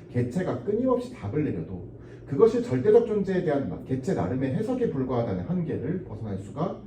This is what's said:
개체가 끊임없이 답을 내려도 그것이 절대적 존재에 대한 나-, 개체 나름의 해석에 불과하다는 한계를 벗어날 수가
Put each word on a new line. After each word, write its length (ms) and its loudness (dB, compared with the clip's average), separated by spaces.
개체가 500 0
끊임없이 500 2
답을 320 -2
내려도 400 -4
그것이 360 6
절대적 440 6
존재에 380 0
대한 240 0
나-, 160 -8
개체 300 -2
나름의 400 0
해석에 360 0
불과하다는 540 -2
한계를 600 -2
벗어날 340 -8
수가 480 -6